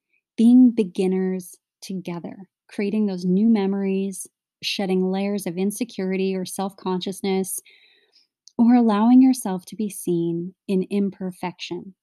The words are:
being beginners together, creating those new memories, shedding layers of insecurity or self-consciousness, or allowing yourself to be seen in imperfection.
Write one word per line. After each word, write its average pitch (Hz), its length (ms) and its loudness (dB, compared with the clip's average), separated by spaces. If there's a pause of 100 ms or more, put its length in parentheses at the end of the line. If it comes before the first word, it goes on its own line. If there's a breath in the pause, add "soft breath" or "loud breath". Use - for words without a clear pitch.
(380)
being 247 340 8
beginners 185 840 -2 (240)
together, 180 680 -12 (200)
creating 208 360 -2
those 185 200 -4
new 196 240 4
memories, 196 800 -2 (360)
shedding 185 480 -2
layers 196 340 -4
of 175 120 -8
insecurity 190 760 -4
or 185 120 -6
self-consciousness, 190 1120 -6 (960 soft breath)
or 240 180 6
allowing 233 460 6
yourself 208 440 2
to - 100 -18
be 214 140 -6
seen 170 640 -4 (140)
in 185 200 0
imperfection. 185 1120 -6